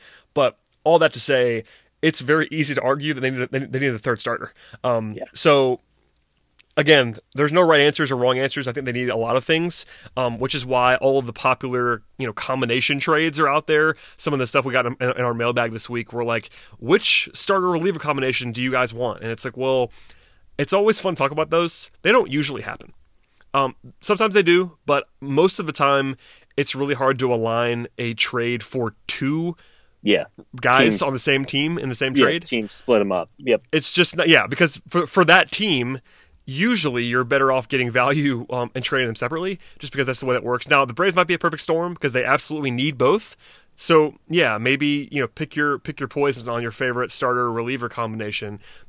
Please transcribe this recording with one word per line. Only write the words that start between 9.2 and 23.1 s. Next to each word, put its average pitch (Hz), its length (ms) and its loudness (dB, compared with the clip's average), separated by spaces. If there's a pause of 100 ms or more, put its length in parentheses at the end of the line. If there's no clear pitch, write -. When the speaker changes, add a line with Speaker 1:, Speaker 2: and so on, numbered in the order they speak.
Speaker 1:
of 127 80 2
things, 165 420 -2 (320)
um, 120 220 -2
which 135 160 -2
is 127 100 -4
why 127 300 4
all 135 240 4
of 127 80 -2
the 113 60 -8
popular, 123 720 -2 (160)
you 135 60 -6
know, 113 80 -6
combination 131 680 -2
trades 156 400 0
are 151 80 4
out 147 180 0
there. 156 300 2 (200)
Some - 160 -4
of 143 60 0
the 127 80 -2
stuff 131 180 0
we 131 80 -6
got 123 140 2
in, 120 140 -4
in 127 100 0 (140)
our 120 100 -2
mailbag 117 380 -2
this 113 180 -8
week 120 220 -6
were 120 100 -4
like, 117 280 -4 (280)
"Which - 560 2
starter 185 340 0
reliever 170 300 0
combination 131 540 -2
do 123 100 -6
you 131 80 -2
guys 127 240 0
want?" 117 300 -6
And 113 80 -6
it's - 120 -8
like, 117 120 -10
well, 131 340 0 (640)
it's 143 160 -2
always 208 280 4
fun 180 160 -2
to - 20 -6
talk 139 140 0
about 156 180 -2
those. 170 400 0 (120)
They 170 100 2
don't 240 180 2
usually 139 320 -4
happen. - 300 -12 (600)